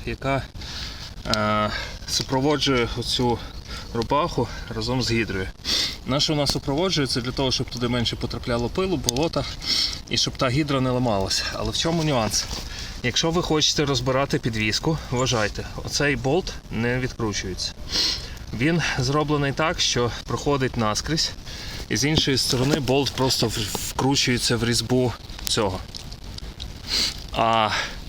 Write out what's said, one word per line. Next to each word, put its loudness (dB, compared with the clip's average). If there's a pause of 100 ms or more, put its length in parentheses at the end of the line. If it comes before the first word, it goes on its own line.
яка, -2 (920)
е, 4 (380)
супроводжує 2 (100)
оцю 0 (560)
рубаху 0 (280)
разом -2
з 0
гідрою. 0 (580)
На 2
що 2
вона 2
супроводжує? 0
Це 0
для -4
того, 0
щоб 0
туди -2
менше 0
потрапляло -2
пилу, 0
болота, 2 (680)
і -2
щоб 0
та 2
гідра 2
не 2
ламалась. 2 (100)
Але -4
в -2
чому 2
нюанс? 2 (580)
Якщо 2
ви 4
хочете 2
розбирати 2
підвіску, 0 (140)
вважайте, 0 (200)
оцей 2
болт 0 (180)
не 0
відкручується. -2 (800)
Він 2 (180)
зроблений 2
так, 0
що 2 (120)
проходить 0
наскрізь, 0 (580)
і 0
з 2
іншої 4
сторони 2
болт 2
просто 2
в-, -4
вкручується 2
в 0
різьбу 2 (340)
цього. 2 (1500)
А 4 (400)